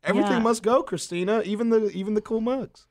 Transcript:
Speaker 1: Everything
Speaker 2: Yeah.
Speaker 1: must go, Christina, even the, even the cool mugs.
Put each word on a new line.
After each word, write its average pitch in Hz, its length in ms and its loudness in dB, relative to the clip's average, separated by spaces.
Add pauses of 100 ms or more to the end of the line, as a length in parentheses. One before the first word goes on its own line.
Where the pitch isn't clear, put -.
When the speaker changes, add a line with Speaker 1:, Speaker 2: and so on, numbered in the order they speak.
Speaker 1:
Everything 202 280 2
Speaker 2:
Yeah. 247 80 2
Speaker 1:
must 233 220 2
go, 240 200 2
Christina, 185 640 -2
even 214 240 -2
the, 220 220 4
even 190 200 -4
the 208 100 0
cool 220 200 -4
mugs. 247 480 -6